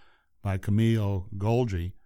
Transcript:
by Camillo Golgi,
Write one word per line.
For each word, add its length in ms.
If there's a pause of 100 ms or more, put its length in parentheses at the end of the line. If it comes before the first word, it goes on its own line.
(420)
by 160
Camillo 680 (100)
Golgi, 560 (140)